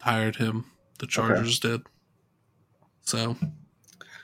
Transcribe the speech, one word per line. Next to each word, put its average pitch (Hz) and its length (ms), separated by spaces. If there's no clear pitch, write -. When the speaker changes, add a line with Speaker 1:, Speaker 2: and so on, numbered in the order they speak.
Speaker 1:
hired 110 360
him. 113 280
The - 80
Speaker 2:
Okay. - 60
Speaker 1:
Chargers 113 460
did. 117 240
So. 113 340